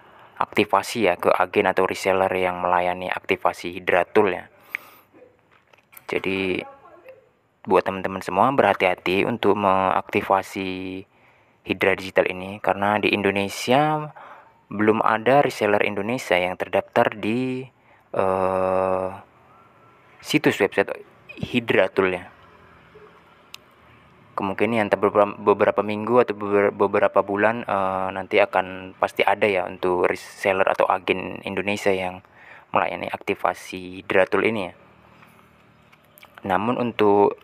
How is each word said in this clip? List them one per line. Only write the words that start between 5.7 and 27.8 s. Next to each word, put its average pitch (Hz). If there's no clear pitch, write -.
Jadi 95
buat 92
teman-teman 95
semua 95
berhati-hati 95
untuk 104
mengaktifasi 95
Hidra 95
Digital 92
ini 95
karena 101
di 101
Indonesia 113
belum 107
ada 113
reseller 104
Indonesia 101
yang 90
terdaftar 98
di, 127
eh, 95
situs 147
website -
Hidratul 101
ya. 87
Kemungkinan 104
yang 104
beberapa, 101
beberapa 101
minggu 107
atau 104
beber-, 101
beberapa 101
bulan, 104
eh, 95